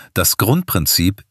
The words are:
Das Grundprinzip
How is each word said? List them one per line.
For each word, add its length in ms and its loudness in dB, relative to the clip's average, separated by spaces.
Das 220 0
Grundprinzip 960 0